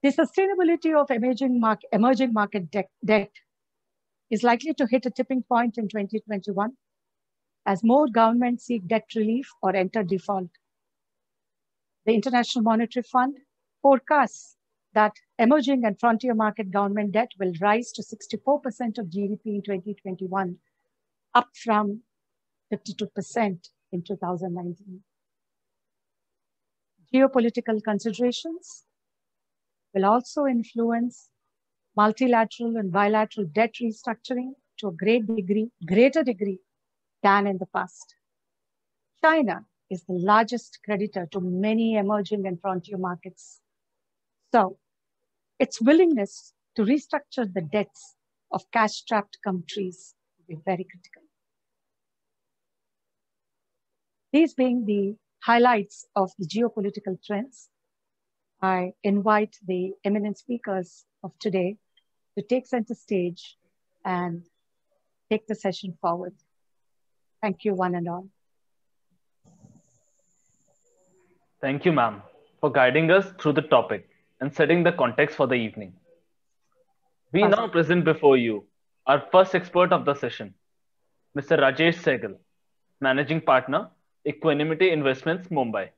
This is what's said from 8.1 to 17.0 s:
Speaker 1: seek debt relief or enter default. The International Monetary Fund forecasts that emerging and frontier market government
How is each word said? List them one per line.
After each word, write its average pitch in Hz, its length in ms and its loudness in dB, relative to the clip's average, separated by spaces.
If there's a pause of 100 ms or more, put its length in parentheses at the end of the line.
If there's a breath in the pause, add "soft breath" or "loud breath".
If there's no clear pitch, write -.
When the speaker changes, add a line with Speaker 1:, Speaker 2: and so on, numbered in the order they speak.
Speaker 1:
seek 214 220 -4
debt 220 180 -2 (100)
relief 226 320 -2 (140)
or 190 140 0
enter 190 260 -2
default. 185 480 -4 (1600)
The 220 80 4
International 240 480 0
Monetary 226 400 0
Fund 262 340 0 (460)
forecasts 269 760 2 (380)
that 214 180 4 (240)
emerging 254 480 4
and 208 140 -2
frontier 233 340 0
market 214 380 -2
government 202 400 -2